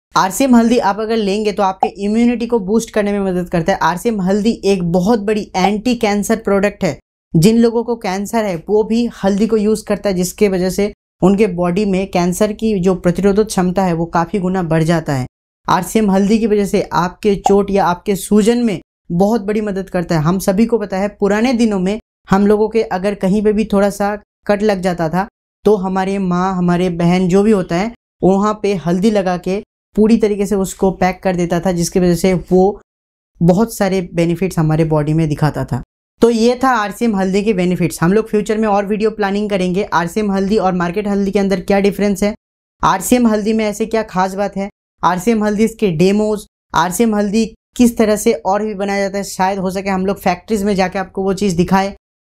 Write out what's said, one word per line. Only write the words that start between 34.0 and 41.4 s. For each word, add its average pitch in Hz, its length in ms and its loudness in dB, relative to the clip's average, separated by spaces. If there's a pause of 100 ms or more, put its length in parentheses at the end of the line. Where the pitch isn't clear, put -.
बेनिफिट्स 170 440 -2
हमारे 156 280 2
बॉडी 151 280 0
में 160 140 0
दिखाता 143 360 -2
था। - 180 -6 (400)
तो 233 80 6
ये 240 340 2
था 269 80 2
आरसीएम 208 440 -2
हल्दी 190 260 0
के 220 120 0
बेनिफिट्स। 180 480 -2
हम 170 100 2
लोग 220 160 0
फ्यूचर 214 300 -2
में 220 100 0
और 202 180 0
वीडियो 214 260 -2
प्लानिंग 208 380 -2
करेंगे 185 340 0
आरसीएम 196 480 -2
हल्दी 196 260 0
और 185 160 0
मार्केट 180 340 -2
हल्दी 202 220 0
के 202 80 -2
अंदर 196 240 0